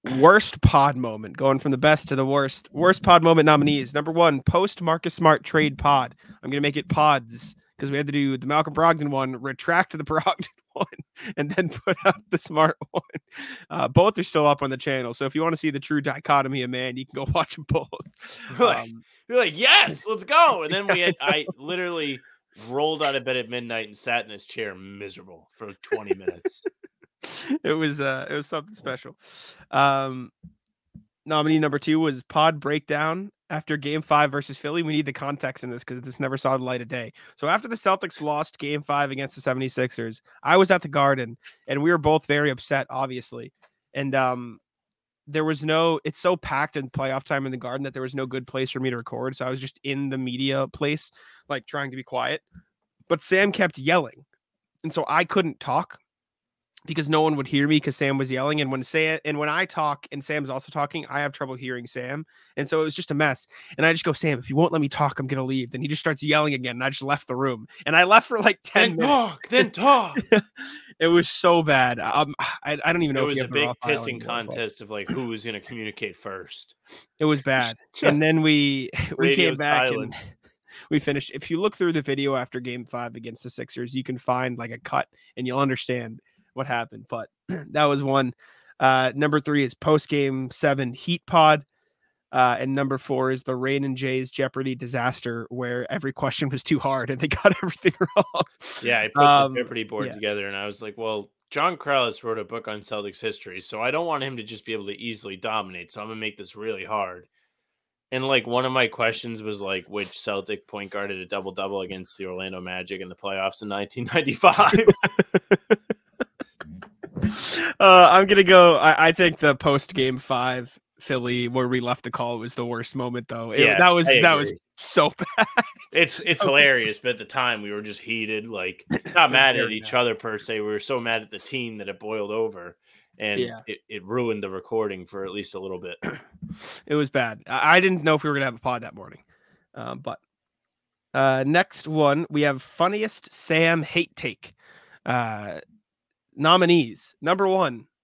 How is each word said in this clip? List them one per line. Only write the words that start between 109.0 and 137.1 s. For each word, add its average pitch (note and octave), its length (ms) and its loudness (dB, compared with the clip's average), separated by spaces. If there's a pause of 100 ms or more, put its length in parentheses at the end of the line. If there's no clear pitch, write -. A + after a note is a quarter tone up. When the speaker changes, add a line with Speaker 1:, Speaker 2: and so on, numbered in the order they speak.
Speaker 2:
was, G#2 220 -10
like, F#2+ 260 -6
which G2 300 -8
Celtic G2 480 -8
point G2+ 240 -12
guard G2+ 200 -8
had F#2+ 100 -10
a F#2 60 -14
double-double G2 560 -6
against F#2 360 -12
the F#2+ 80 -10
Orlando F#2 340 -10
Magic F#2 400 -10
in F#2 80 -12
the F2 80 -18
playoffs G2 460 -6
in G#2+ 60 -10
nineteen G2+ 440 -6
ninety-five. C#3 640 4
<laughs> - 1120 2 (1900)
Speaker 1:
Uh, F#3 300 12
I'm F#3+ 160 8
gonna G3 180 6
go. F3 320 10
I, D#3 320 6
I E3 40 4
think E3+ 260 2
the D3 160 4
post C#3+ 400 0
game C3 240 0
five B2+ 600 -4 (220)
Philly B2 480 -2
where B2+ 200 0
we B2+ 120 2
left B2 240 -4
the A#2+ 60 -8
call A#2+ 280 -6
was A#2 160 -10
the B2 100 -6
worst A#2 300 -8
moment, B2 340 -6
though. A#2 240 -8
It, B2+ 80 2
Speaker 2:
Yeah, G#2+ 180 6
Speaker 1:
that F3+ 120 10
was, E3+ 180 4
Speaker 2:
I C3 120 8
Speaker 1:
that E3 140 8
was C#3+ 160 0
Speaker 2:
agree. - 80 -10 (180)
Speaker 1:
so - 340 2
<laughs> - 260 -8
bad. A3 100 4 (460)
Speaker 2:
It's, E3+ 280 2
it's E3+ 200 0
Speaker 1:
So G3+ 80 2
Speaker 2:
hilarious, C3 500 4
but B2 140 -4
at G#2+ 60 -6
the A2 60 -12
time A#2+ 380 -2
we G#2 100 -10
were G#2 100 -8
just G#2 180 -12
heated. A2 460 -6
Like, G2 440 -8
Speaker 1:
<laughs> - 240 -6
Speaker 2:
not D#3 180 6
mad C3 240 4
at A#2+ 60 0
Speaker 1:
Very A2 160 -4
Speaker 2:
each A2 140 -10
Speaker 1:
bad. B2 80 2
Speaker 2:
other A#2+ 140 0
per G#2+ 240 -8
se. A2 220 -8
We G#2 60 -6
were G#2+ 120 -4
so C3 220 -4
mad A2+ 220 -4
at G2 80 -20
the G#2 80 -16
team A#2 400 -10
that G2 100 -10
it G2 100 -10
boiled G#2+ 320 -6
over, G2 460 -6 (420)
and G#2+ 220 -4
Speaker 1:
Yeah. A#2 260 -6
Speaker 2:
it, G#2+ 120 -12 (100)
it G2+ 160 -14
ruined A2 380 -4
the G2 80 -8
recording F#2+ 560 -6
for G2 180 -12
at F#2+ 80 -10
least G2+ 220 -10
a F#2+ 60 -10
little F#2+ 200 -10
bit. F2 220 -14
<clears throat> - 180 -10 (640)
Speaker 1:
It D3 80 -2
was D3 160 0